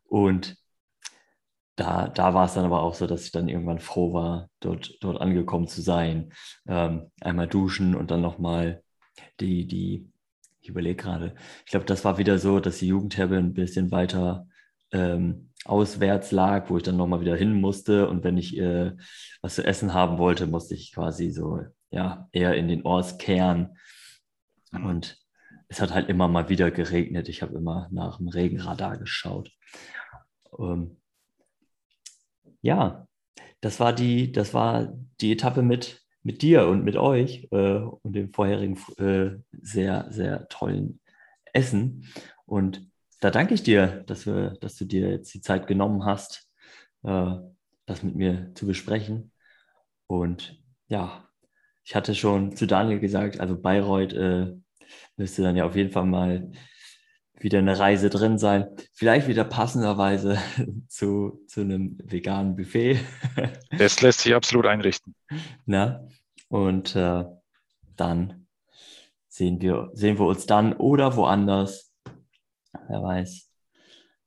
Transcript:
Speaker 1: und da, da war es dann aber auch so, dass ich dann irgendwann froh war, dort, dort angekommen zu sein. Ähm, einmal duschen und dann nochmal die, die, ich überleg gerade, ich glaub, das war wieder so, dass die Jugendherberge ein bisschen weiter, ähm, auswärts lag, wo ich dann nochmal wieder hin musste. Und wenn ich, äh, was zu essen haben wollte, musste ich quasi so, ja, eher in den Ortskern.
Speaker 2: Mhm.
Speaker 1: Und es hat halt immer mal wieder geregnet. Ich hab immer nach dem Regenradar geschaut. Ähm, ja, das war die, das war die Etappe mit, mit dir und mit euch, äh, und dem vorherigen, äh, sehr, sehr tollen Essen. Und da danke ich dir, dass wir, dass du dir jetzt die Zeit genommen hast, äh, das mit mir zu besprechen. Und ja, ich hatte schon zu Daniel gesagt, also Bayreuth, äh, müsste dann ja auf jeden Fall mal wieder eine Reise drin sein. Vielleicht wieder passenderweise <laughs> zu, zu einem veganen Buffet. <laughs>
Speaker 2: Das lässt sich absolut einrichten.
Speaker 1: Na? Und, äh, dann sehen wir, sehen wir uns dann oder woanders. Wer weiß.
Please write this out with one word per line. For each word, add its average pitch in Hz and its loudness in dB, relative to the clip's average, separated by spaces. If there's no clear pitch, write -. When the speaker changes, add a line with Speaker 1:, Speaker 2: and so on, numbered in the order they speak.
Speaker 1:
und 95 2
da, 90 0
da 90 2
war 92 6
es 90 -6
dann 92 0
aber 87 2
auch 85 -2
so, - -4
dass 85 -4
ich - -14
dann 87 -2
irgendwann 85 -4
froh 87 -2
war, 87 -4
dort, - -8
dort 95 -4
angekommen 87 0
zu - -10
sein. 82 0
Ähm, 82 -2
einmal 87 -2
duschen 95 0
und 82 -4
dann 85 0
nochmal 85 -4
die, 90 -2
die, 92 -6
ich - -20
überleg 90 -4
gerade, 87 -6
ich - -20
glaub, 98 0
das 95 -2
war 95 2
wieder 98 4
so, 98 2
dass 92 -4
die 92 -2
Jugendherberge 95 0
ein 87 0
bisschen 90 -2
weiter, 90 -2
ähm, 87 -2
auswärts 101 2
lag, 98 2
wo 87 0
ich 85 -2
dann 92 0
nochmal 90 0
wieder 87 0
hin 101 2
musste. 101 2
Und 87 -4
wenn 90 2
ich, 85 -4
äh, 87 0
was 85 -8
zu - -2
essen 98 -2
haben 87 2
wollte, 87 2
musste 82 -4
ich - -14
quasi 85 -4
so, 80 -6
ja, 90 -6
eher 90 2
in 85 0
den 85 -2
Ortskern. 90 0
Speaker 2:
Mhm. 92 -8
Speaker 1:
Und 87 -6
es - -12
hat 87 0
halt - 0
immer 90 2
mal 85 0
wieder 90 2
geregnet. 87 -2
Ich 80 -12
hab - -8
immer 82 -6
nach 90 -8
dem 87 -8
Regenradar 87 -4
geschaut. - -8
Ähm, 87 -6
ja, 131 0
das 107 -6
war 120 4
die, 123 0
das 107 0
war 117 0
die 110 2
Etappe 123 2
mit, 123 0
mit 113 -6
dir 147 8
und 95 2
mit 101 0
euch, 127 2
äh, 98 2
und 110 -8
dem 101 -4
vorherigen, 101 0
äh, 98 0
sehr, 98 -2
sehr 98 -4
tollen - -4
Essen. 127 0
Und 95 -2
da 101 4
danke 175 2
ich - 0
dir, 98 4
dass - -10
wir, 98 -2
dass 104 -10
du - -8
dir 95 0
jetzt 95 -8
die 98 -16
Zeit 92 -2
genommen 101 0
hast, - -6
äh, 92 -2
das 90 -8
mit 101 -4
mir 92 -2
zu - -8
besprechen. 107 -4
Und 87 -4
ja, 98 -6
ich - -10
hatte 104 0
schon 98 2
zu 113 0
Daniel 101 2
gesagt, 101 0
also 92 -2
Bayreuth, 95 2
äh, 92 0
müsste 95 -4
dann 90 2
ja 90 4
auf 90 -2
jeden 98 2
Fall 92 0
mal 90 0
wieder 104 2
eine 95 4
Reise 98 4
drin 110 2
sein. 101 2
Vielleicht 127 4
wieder 113 2
passenderweise 101 0
<laughs> 104 -10
zu, 101 -2
zu - -8
einem 95 -2
veganen 98 -4
Buffet. 117 2
<laughs> - -4
Speaker 2:
Das 101 6
lässt 127 8
sich 117 4
absolut 120 4
einrichten. 101 0
Speaker 1:
Na? 101 0
Und, 95 0
äh, 87 2
dann 87 -2
sehen 87 -2
wir, 92 -2
sehen 104 2
wir 101 4
uns 92 0
dann 107 4
oder 135 4
woanders. 98 2
Wer 101 -4
weiß. 90 -6